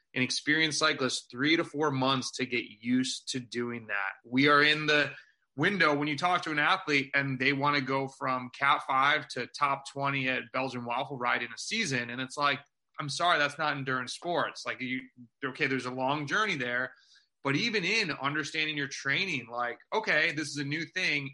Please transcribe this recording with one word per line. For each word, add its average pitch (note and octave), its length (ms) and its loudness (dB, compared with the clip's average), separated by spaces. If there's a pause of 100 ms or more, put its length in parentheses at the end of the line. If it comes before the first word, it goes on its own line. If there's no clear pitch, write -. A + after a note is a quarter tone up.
(140)
an B2+ 80 0
experienced D3+ 580 0
cyclist, C3+ 500 0
three D3 280 2
to E3+ 80 0
four D3 260 0
months C3 460 2
to B2+ 80 -2
get B2 180 -2 (160)
used B2+ 500 0
to C3 100 -4
doing A#2 480 -6
that. G2+ 260 -2 (100)
We B2+ 240 4
are D3 160 8
in D3+ 220 4
the D3 260 4 (460)
window E3 360 4
when D3 140 0
you D3 100 -2
talk F3 260 2
to E3 80 -4
an D3+ 80 0
athlete D3 540 2
and C3+ 260 0
they C3 120 4
wanna C#3+ 300 2
go C3+ 260 0
from B2+ 500 -4
Cat C#3+ 300 4
five C#3 420 2
to B2 180 -6
top C#3 420 -2
twenty C#3 400 -2
at B2 140 -2 (100)
Belgian B2+ 320 -2
Waffle C3 320 -4
Ride A#2+ 260 0
in A#2+ 80 -8
a A2 60 -14
season. C3+ 520 -2
And B2 120 -6
it's C3 160 -6
like, C#3+ 220 0 (400)
"I'm D3 100 -6
sorry, E3+ 300 2
that's C#3+ 180 0
not D3+ 180 0
endurance B2+ 380 -4
sports." C#3+ 520 -2
Like, A#2 140 -4
you, B2+ 220 -4 (420)
okay, C#3 240 -2
there's C3 200 -2
a B2+ 40 -4
long C3+ 360 -2
journey G3 280 0
there, B2 380 -4 (500)
but C#3 120 2
even G#3 280 0
in G3 280 0 (100)
understanding D3+ 560 -2
your C#3 100 -2
training, C#3 640 -2
like, A#2+ 280 -4 (160)
okay, E3+ 360 2
this D3 180 -4
is C#3+ 80 -6
a D3 60 -2
new D3+ 220 -4
thing. D3 480 -2